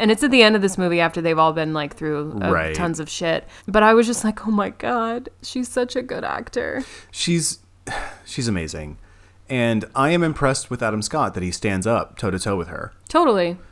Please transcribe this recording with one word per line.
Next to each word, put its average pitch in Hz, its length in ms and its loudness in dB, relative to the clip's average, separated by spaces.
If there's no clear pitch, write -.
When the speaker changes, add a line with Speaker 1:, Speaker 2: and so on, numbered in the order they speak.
Speaker 1:
And 214 100 6
it's 220 100 2
at 285 100 4
the 247 120 8
end 214 140 6
of 196 40 2
this 196 160 0
movie 175 220 2
after 165 220 0
they've 165 180 2
all 160 140 4
been, 156 200 -2
like, 147 220 -6
through, 151 480 -4
uh, - 80 0
Speaker 2:
Right. 80 240 0
Speaker 1:
tons 165 240 -2
of 151 100 -8
shit. 165 360 -4
But 208 140 4
I 220 100 8
was 226 120 6
just 233 200 -2
like, 214 200 -2
"Oh 226 60 -2
my 202 200 0
God, 240 580 -6
she's 254 280 -6
such 247 260 -2
a 254 60 -2
good - 240 -8
actor." - 580 -6
Speaker 2:
She's, - 500 -2
<sighs> - 380 -10
she's 120 240 -4
amazing. 78 480 -6
And 117 360 0
I 135 140 2
am 175 140 2
impressed 143 460 0
with 123 140 -4
Adam 107 180 -2
Scott 117 340 -2
that 90 80 -4
he 90 80 -2
stands 98 360 -2
up 110 300 0
toe-to-toe 95 400 -2
with 82 100 -6
her. - 240 -12
Speaker 1:
Totally. 196 500 2